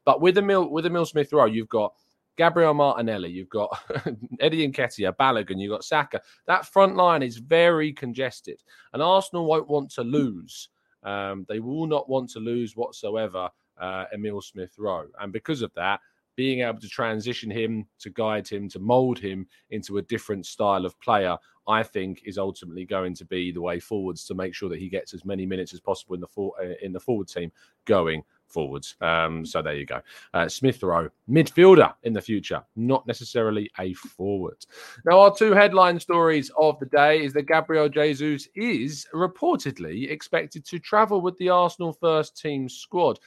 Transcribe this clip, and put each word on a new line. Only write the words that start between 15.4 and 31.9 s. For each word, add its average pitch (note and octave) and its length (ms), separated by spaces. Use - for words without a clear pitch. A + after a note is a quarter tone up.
of G#2+ 120
that, F#2+ 260
being B2+ 240
able A2+ 180
to G#2+ 80
transition A2+ 640
him, A2 340
to G#2 100
guide G#2+ 380
him, G2+ 220
to F#2+ 100
mould B2 400
him F#2+ 260
into G2+ 280
a G2 40
different G2+ 440
style G2 400
of F2 160
player, F#2+ 360
I A2 160
think F#2+ 420
is G2 120
ultimately F#2 480
going F#2 300
to E2+ 100
be F2+ 260
the E2+ 100
way F2 200
forwards F#2 460
to F#2+ 80
make F#2 200
sure G2 140
that E2 100
he F#2 80
gets F2+ 260
as F#2 120
many F#2+ 200
minutes F#2 280
as F2 80
possible F#2 340
in F2+ 60
the F2 60
for-, G2 360
uh, F2+ 180
in F#2+ 120
the F2+ 60
forward G#2+ 280
team F2 240
going E2 400
forwards. C#2+ 500
Um, E2 440
so D#2+ 160
there D2+ 140
you C#2+ 100
go. B1+ 160
Uh, E2+ 140
Smith B2+ 360
Rowe, E2+ 260
midfielder E3 640